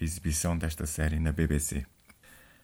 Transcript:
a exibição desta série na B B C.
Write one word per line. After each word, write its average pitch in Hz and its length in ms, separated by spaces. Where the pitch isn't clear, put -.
a 85 40
exibição 82 540
desta 80 280
série 78 340
na 80 100
B 78 160
B 73 140
C. - 260